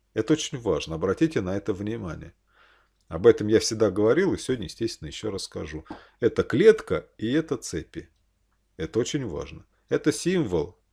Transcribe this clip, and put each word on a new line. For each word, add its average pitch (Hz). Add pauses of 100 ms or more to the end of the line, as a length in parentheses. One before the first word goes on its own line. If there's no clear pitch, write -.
(140)
Это 107
очень 147
важно, 95
обратите 98
на 95
это 101
внимание. 98 (720)
Об 85
этом 107
я 110
всегда 110
говорил, 117
и -
сегодня, 123
естественно, -
ещё -
раз 95
скажу. 78 (360)
Это 107
клетка 170 (120)
и 110
это 156
цепи. - (720)
Это 156
очень 131
важно. 78 (240)
Это 147
символ 123 (140)